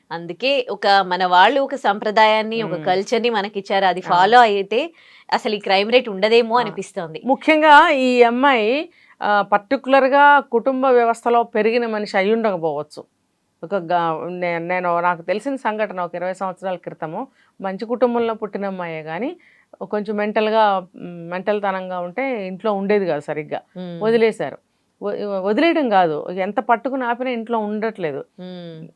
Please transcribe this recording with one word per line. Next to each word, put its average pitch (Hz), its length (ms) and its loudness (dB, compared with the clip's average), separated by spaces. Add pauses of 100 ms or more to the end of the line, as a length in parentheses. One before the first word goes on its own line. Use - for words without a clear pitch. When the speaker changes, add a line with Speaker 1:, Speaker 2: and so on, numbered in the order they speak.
(120)
Speaker 1:
అందుకే 175 580 -4
ఒక 202 160 -4
మన 190 400 2
వాళ్ళు 208 340 6
ఒక 269 140 -2
సంప్రదాయాన్ని, 220 880 0
ఒక 175 100 -4
Speaker 2:
Hmm. 160 120 -8
Speaker 1:
కల్చర్ని 202 460 0
మనకిచ్చారు. 202 540 -2
అది 185 220 2
Speaker 2:
అవును. 180 140 2
Speaker 1:
ఫాలో 220 200 8
అయితే 214 520 2 (400)
అసలు 226 220 -2
ఈ 208 40 -6
క్రైమ్ 202 340 0
రేట్ 247 160 4
ఉండదేమో 220 480 2
Speaker 2:
ఆ. 247 40 4
Speaker 1:
అనిపిస్తోంది. 180 640 -8
Speaker 2:
ముఖ్యంగా 302 640 6
ఈ 254 340 4
అమ్మాయి, 247 680 2 (340)
ఆ, 202 200 2
పర్టికులర్గా 262 960 4
కుటుంబ 262 460 -2
వ్యవస్థలో 240 560 2
పెరిగిన 226 440 0
మనిషి 214 300 -4
అయి 196 160 2
ఉండకపోవచ్చు. 165 720 -4 (600)
ఒక 165 100 -8
గ-, 170 540 -2
నే-, 175 300 -4
నేను 175 420 -2
నాకు 175 220 -2
తెలిసిన 214 340 -6
సంఘటన 214 440 -4
ఒక 175 140 -6
ఇరవై 180 180 -6
సంవత్సరాల 185 440 -8
క్రితము 170 500 -10 (340)
మంచి 190 260 -8
కుటుంబంలో 233 480 0
పుట్టిన 202 320 -8
అమ్మాయే 175 360 -8
కానీ 196 340 -8 (460)
కొంచెం 208 340 -6
మెంటల్గా, 214 640 0
మ్, 175 500 -14
మెంటల్ 196 320 -4
తనంగా 185 380 -6
ఉంటే 208 460 -6
ఇంట్లో 190 260 -4
ఉండేది 196 340 0
కాదు 147 140 -2
సరిగ్గా. 151 380 -8
Speaker 1:
Hmm. 180 460 -12
Speaker 2:
వదిలేశారు. 220 540 0 (440)
వ-, 202 420 -6
వదిలేయడం 254 440 0
కాదు, 180 420 2
ఎంత 190 260 -6
పట్టుకుని 247 480 -2
ఆపినా 240 260 -4
ఇంట్లో 226 280 -4
ఉండట్లేదు. 208 600 -6
Speaker 1:
Hmm. 170 760 -16